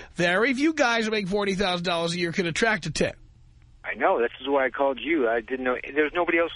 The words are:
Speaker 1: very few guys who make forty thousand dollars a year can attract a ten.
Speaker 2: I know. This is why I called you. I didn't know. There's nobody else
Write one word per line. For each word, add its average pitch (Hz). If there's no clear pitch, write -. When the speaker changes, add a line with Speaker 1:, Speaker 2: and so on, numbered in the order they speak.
Speaker 1:
very 185
few 285
guys 233
who 220
make 214
forty 196
thousand 180
dollars 170
a 175
year 170
can 185
attract 202
a 156
ten. -
Speaker 2:
I -
know. 147
This 120
is 131
why 139
I -
called 135
you. 139
I 117
didn't 127
know. 127
There's 147
nobody 170
else 170